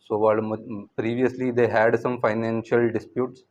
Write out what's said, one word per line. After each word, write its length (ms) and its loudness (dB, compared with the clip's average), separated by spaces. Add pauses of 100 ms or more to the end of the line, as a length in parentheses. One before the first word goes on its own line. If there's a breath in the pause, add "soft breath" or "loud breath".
So, 180 -2
వాళ్ళు 260 4
మ-, 380 -8 (120)
previously 480 -2 (100)
they 100 4 (100)
had 140 4 (120)
some 120 -2 (100)
financial 580 0 (140)
disputes. 400 -6 (120)